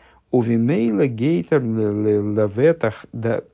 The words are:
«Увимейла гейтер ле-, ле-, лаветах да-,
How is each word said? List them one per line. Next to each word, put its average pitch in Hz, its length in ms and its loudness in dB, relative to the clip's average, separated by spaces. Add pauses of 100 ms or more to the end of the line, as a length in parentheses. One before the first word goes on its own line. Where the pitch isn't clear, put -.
(300)
«Увимейла 131 760 0
гейтер 147 540 0
ле-, 110 300 -2
ле-, 104 280 2
лаветах 107 920 0
да-, 117 300 -4 (120)